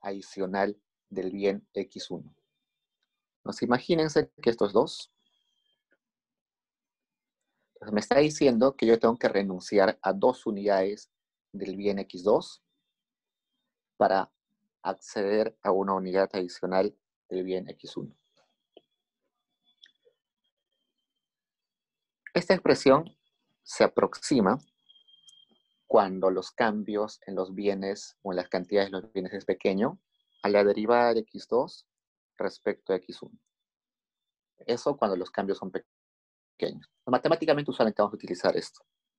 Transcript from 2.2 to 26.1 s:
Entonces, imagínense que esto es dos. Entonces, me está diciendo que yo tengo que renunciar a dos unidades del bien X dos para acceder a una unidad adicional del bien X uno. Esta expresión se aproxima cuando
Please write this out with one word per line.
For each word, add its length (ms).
Entonces, 240
imagínense 680
que 80
esto 160
es 60
dos. 400
Entonces, 200
me 60
está 180
diciendo 580
que 100
yo 120
tengo 200
que 100
renunciar 720
a 100
dos 340
unidades 640
del 240
bien 220
X 240
dos 400
para 340
acceder 800
a 100
una 220
unidad 400
adicional 640
del 160
bien 260
X 260
uno. 180
Esta 180
expresión 640
se 220
aproxima 760
cuando 440